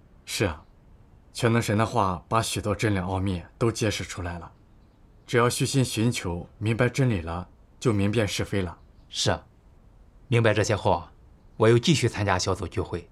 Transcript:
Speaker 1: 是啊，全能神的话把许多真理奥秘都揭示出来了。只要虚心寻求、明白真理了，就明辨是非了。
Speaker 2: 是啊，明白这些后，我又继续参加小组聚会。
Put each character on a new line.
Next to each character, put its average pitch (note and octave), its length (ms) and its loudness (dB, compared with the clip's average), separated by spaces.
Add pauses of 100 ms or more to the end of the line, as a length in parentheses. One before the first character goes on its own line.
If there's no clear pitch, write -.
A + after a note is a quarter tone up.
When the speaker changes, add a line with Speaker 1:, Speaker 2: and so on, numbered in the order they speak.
(260)
Speaker 1:
是 - 200 -4
啊， D#2+ 200 -6 (680)
全 A#2 220 0
能 A#2 80 2
神 G#2+ 160 0
的 A2 80 2
话 G2 420 -2
把 A2 140 0
许 - 180 -4
多 G2+ 140 -2
真 G#2 220 0
理 F#2+ 40 0
奥 F#2 200 -2
秘 F#2 240 -2 (160)
都 A#2 120 2
揭 G#2 200 -2
示 G2 120 -6
出 F2+ 200 -10
来 F2 160 -8
了。 E2 120 -18 (760)
只 B2+ 100 0
要 A#2+ 100 4
虚 A#2+ 200 0
心 C3 180 2
寻 A2+ 260 0
求、 F2 460 -6
明 A2 180 -2
白 A#2+ 140 2
真 B2+ 200 0
理 G2 120 -2
了， E2+ 260 -8 (320)
就 A2+ 140 2
明 G2+ 180 2
辨 A2 160 0
是 - 160 -4
非 G2 200 -2
了。 E2+ 120 -8 (320)
Speaker 2:
是 - 220 -2
啊， E2 160 -2 (840)
明 A#2 140 2
白 A2 100 4
这 G#2 120 2
些 G#2 120 2
后， F2+ 280 0 (540)
我 A2 120 6
又 A#2+ 80 8
继 B2+ 160 4
续 A#2+ 160 2
参 G#2 160 -4
加 F#2 140 2
小 F#2+ 160 -2
组 E2+ 120 -8
聚 F2 140 -6
会。 - 300 -8